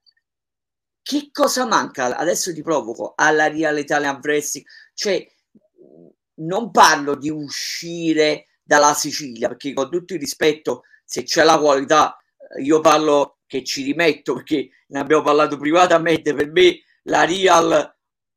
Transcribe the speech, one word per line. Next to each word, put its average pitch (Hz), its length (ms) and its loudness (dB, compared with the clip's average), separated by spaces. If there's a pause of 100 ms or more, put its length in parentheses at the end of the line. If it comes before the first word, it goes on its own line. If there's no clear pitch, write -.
(1040)
Che 285 300 -6
cosa 254 340 -2
manca? 131 500 -2
Adesso 175 380 -4
ti 151 80 -12
provoco, 117 540 -6
alla 151 320 2
Real 151 300 -2
Italian 143 440 -4
Wrestling. 147 420 -4 (300)
Cioè, 196 320 -4 (1080)
non 180 360 -6
parlo 151 460 4
di 131 140 -8
uscire 156 1160 -4 (160)
dalla 147 320 4
Sicilia, 131 540 -6
perché 127 240 -10
con 131 180 -4
tutto 180 240 -8
il 156 60 -8
rispetto, 147 640 -2 (220)
se - 200 -10
c'è 165 180 0
la 156 160 6
qualità, 147 580 2 (460)
io 156 180 2
parlo 151 680 2
che 131 180 -8
ci - 180 -8
rimetto, 147 520 -2
perché 131 340 -6 (180)
ne 139 140 -10
abbiamo 151 220 0
parlato 147 340 0
privatamente, 160 760 0
per 147 160 -4
me 175 300 4 (240)
la 151 200 2
Real 165 680 2 (440)